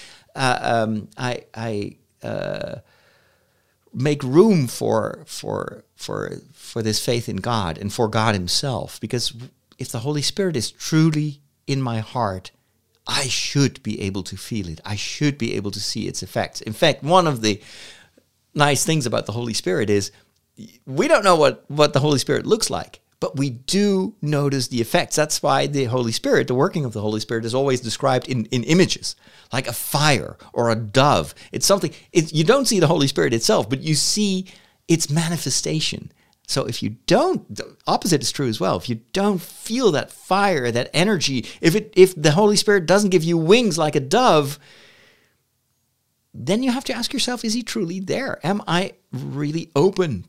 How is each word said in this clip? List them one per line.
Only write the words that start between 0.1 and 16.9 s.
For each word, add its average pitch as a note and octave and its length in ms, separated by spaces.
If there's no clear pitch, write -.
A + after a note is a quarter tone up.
uh, B2+ 260
um, A2 560
I, B2 260
I, A2 440
uh, G1+ 520
make C#3+ 300
room D#3+ 440
for, A2 600
for, - 560
for, G1+ 460
for - 300
this G#2+ 220
faith A#2+ 260
in G2 60
God F#2+ 420
and G2 160
for A#2 140
God A2 260
himself. G2 640
Because - 340
if - 120
the - 100
Holy C#3+ 240
Spirit F#3 320
is A2 160
truly D#3 680
in C3+ 120
my A#2 200
heart, G#2+ 500
I - 180
should - 600
be G#2+ 180
able G2 220
to - 120
feel G2 320
it. D#2+ 160
I G#2+ 120
should C#3+ 420
be - 180
able G2+ 160
to G#2+ 80
see G#2 280
its F#2+ 160
effects. - 380
In A2 120
fact, D3+ 300